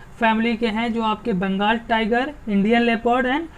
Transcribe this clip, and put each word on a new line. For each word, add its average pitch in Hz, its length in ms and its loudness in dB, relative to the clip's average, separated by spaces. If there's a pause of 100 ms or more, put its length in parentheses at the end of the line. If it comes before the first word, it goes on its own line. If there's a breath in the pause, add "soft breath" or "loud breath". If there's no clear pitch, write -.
(200 loud breath)
family 220 380 2
के 233 100 0
हैं, 220 260 -2
जो 226 100 -2
आपके 214 300 -2
बंगाल 196 440 0
tiger, 233 560 -2 (160)
Indian 208 320 4
leopard 233 460 2
and 285 160 0 (140)